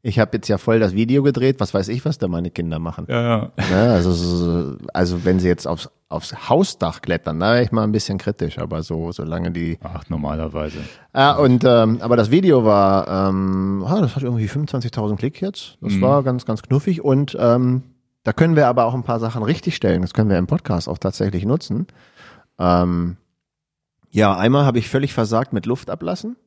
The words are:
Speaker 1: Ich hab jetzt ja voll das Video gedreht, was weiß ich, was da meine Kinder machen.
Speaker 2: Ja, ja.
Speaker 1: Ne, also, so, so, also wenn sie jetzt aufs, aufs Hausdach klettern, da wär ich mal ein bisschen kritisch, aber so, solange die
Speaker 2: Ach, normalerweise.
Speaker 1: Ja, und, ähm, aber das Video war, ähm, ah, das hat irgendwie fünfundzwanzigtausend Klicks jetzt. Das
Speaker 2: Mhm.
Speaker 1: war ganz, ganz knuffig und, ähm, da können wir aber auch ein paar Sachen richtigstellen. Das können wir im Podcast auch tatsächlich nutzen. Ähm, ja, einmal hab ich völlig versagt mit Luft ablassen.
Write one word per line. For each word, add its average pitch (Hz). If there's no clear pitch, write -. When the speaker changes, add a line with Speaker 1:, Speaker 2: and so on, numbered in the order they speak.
Speaker 1:
Ich 107
hab 110
jetzt 104
ja 101
voll 113
das 95
Video 120
gedreht, 135
was 101
weiß 98
ich, 120
was 151
da 98
meine 87
Kinder 82
machen. 82
Speaker 2:
Ja, 120
ja. 117
Speaker 1:
Ne, 107
also, 90
so, 87
so, 85
also 87
wenn 92
sie 90
jetzt 87
aufs, 82
aufs -
Hausdach 123
klettern, 82
da 110
wär 123
ich 104
mal 110
ein 107
bisschen 101
kritisch, 87
aber 80
so, 82
solange 87
die 85
Speaker 2:
Ach, 85
normalerweise. 76
Speaker 1:
Ja, 139
und, 127
ähm, 117
aber 117
das 107
Video 151
war, 98
ähm, 95
ah, 165
das 131
hat 135
irgendwie 117
fünfundzwanzigtausend 113
Klicks 135
jetzt. -
Das 104
Speaker 2:
Mhm. 95
Speaker 1:
war 139
ganz, 127
ganz 110
knuffig 160
und, 139
ähm, 127
da 110
können 165
wir 147
aber 120
auch 117
ein 127
paar 117
Sachen 113
richtigstellen. 104
Das 90
können 110
wir 98
im 92
Podcast 92
auch 78
tatsächlich 98
nutzen. 143
Ähm, 87
ja, 101
einmal 127
hab 123
ich 113
völlig 135
versagt 113
mit 104
Luft 120
ablassen. 185